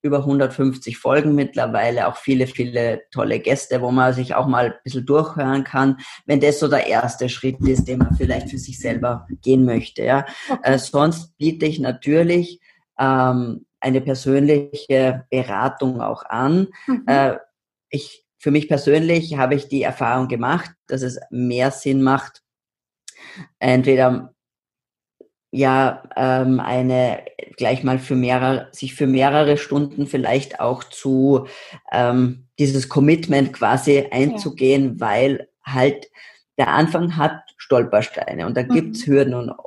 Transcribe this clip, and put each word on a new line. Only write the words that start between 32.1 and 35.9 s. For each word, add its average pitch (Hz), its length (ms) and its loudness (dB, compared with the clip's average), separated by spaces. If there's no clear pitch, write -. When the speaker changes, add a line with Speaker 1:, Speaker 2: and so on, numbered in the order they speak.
Speaker 1:
dieses 135 300 0
Commitment 147 640 2
quasi 131 420 2
Speaker 2:
Ja. 139 160 2
Speaker 1:
einzugehen, 139 880 0
weil 120 480 0
halt 131 440 0